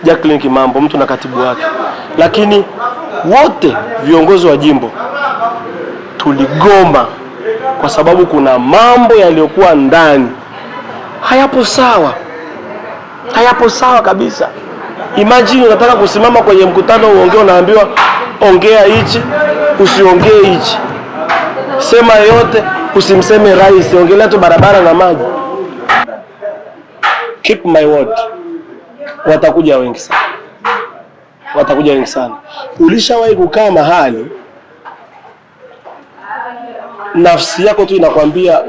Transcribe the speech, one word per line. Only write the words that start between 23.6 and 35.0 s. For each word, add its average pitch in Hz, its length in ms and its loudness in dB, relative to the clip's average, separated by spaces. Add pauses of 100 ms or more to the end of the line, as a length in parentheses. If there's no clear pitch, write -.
ongelea 180 340 4
tu 214 100 0
barabara 180 440 4
na 165 120 4
maji. 175 300 0 (2250)
Keep - 240 -4
my 160 200 2
word. 147 240 0 (1160)
Watakuja 156 520 2
wengi 123 220 -4
sana. - 200 -6 (1400)
Watakuja 147 380 0
wengi 131 140 -2
sana. 127 280 -8 (440)
Ulishawahi 233 560 2
kukaa 190 360 0
mahali, 147 540 0 (3000)